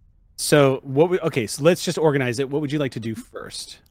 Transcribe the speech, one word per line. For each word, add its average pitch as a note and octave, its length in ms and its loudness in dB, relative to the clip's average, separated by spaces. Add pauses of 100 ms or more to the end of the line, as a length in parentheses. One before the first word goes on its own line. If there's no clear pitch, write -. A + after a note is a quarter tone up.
(360)
So C#3 480 4
what C#3+ 260 2
we, F#3 100 0
okay, C#3 260 -2
so - 160 -8
let's F3 220 4
just F3 140 -4
organize C3+ 400 2
it. C3+ 100 -4
What C#3+ 140 -4
would C#3 100 -6
you D#3 60 -2
like C#3 140 -2
to B2 80 -8
do A2+ 140 -6
first? - 680 -14 (100)